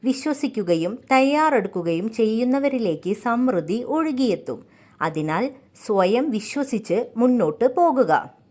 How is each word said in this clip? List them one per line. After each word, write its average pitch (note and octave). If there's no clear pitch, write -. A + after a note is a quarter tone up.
വിശ്വസിക്കുകയും A3+
തയ്യാറെടുക്കുകയും A3+
ചെയ്യുന്നവരിലേക്ക് A#3
സമൃദ്ധി A#3
ഒഴുകിയെത്തും. C4
അതിനാൽ D#3
സ്വയം G#3+
വിശ്വസിച്ച് A3+
മുന്നോട്ട് A#3+
പോകുക. C4